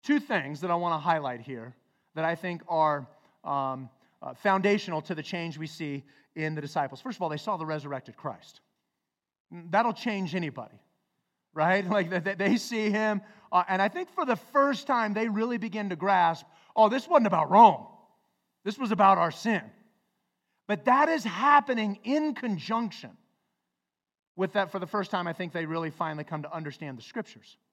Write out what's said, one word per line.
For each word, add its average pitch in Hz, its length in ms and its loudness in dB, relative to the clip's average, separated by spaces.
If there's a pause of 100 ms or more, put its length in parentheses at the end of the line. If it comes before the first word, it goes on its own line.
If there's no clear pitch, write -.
Two 285 160 2
things 151 400 -4
that 175 100 -4
I 170 60 2
wanna 170 220 -2
highlight 147 420 -2
here 123 340 -14 (400)
that 160 100 -4
I 165 120 -2
think 175 320 -8
are, 151 400 0 (340)
um, 135 480 -6 (320)
uh, 127 120 -12
foundational 190 680 0
to 180 120 -8
the 151 80 -8
change 165 360 -8
we 160 80 -10
see 143 380 -10 (300)
in 156 220 -4
the 151 40 -6
disciples. 143 400 -4
First 247 180 -10
of - 40 -4
all, 170 60 -2
they 151 80 -4
saw 196 200 -4
the 156 100 -6
resurrected 139 500 -8
Christ. - 440 -12 (920)
That'll 175 400 -2
change 190 420 -4
anybody, 127 460 -8 (720)
right? 185 320 2
<laughs> 180 40 -4
Like, 185 220 0 (140)
they, 196 100 -2
they 196 220 2
see 214 340 -2
him, 214 320 0 (300)
uh, 180 160 4
and 190 120 0
I 202 60 4
think 359 240 -4
for 349 140 -2
the 247 100 0
first 277 540 0
time, 226 260 0
they 220 140 -2
really 226 300 -2
begin 202 320 -6
to 175 60 -6
grasp, 175 480 2 (300)
"Oh, 220 140 8
this 240 180 0
wasn't 285 220 6
about 156 220 2
Rome. 196 360 8 (760)
This 208 140 -4
was 240 120 -4
about 196 280 6
our 165 120 2
sin." 202 320 -2 (1040)
But 208 200 -2
that 311 240 6
is 311 120 0
happening 226 840 2
in 294 300 0
conjunction 208 840 -4 (1160)
with 185 200 -4
that. 196 160 -2
For 190 80 -6
the 180 80 -6
first 196 240 -4
time, 175 180 -4
I 165 60 -6
think 175 180 -8
they 165 140 -6
really 160 240 -4
finally 151 340 -6
come 151 180 -8
to 147 100 -12
understand 147 440 -10
the 113 60 -18
scriptures. - 560 -14 (140)